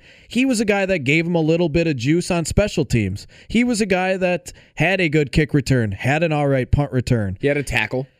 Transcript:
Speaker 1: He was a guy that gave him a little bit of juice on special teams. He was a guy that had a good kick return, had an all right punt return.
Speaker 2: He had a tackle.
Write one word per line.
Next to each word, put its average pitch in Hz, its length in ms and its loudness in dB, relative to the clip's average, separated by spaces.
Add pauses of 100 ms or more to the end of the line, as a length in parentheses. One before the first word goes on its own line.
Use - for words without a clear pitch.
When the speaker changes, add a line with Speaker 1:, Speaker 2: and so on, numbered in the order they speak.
(280)
Speaker 1:
He 247 160 0
was 254 160 0
a 240 40 0
guy 202 220 0
that 185 140 0
gave 151 260 2
him 175 80 -2
a 165 60 2
little 165 300 2
bit 165 160 0
of 156 100 -2
juice 147 340 0
on 170 140 -2
special 202 400 0
teams. 101 420 -2 (220)
He 233 160 2
was 240 160 0
a 220 60 0
guy 185 320 0
that 180 340 -2 (240)
had 185 240 2
a 175 80 2
good 147 240 0
kick 151 220 0
return, 127 380 2
had 139 300 0
an 165 100 0
all 147 160 0
right 131 220 0
punt 143 220 0
return. 113 480 0
Speaker 2:
He 139 60 -2
had 143 100 2
a 147 60 -2
tackle. 123 440 -2 (120)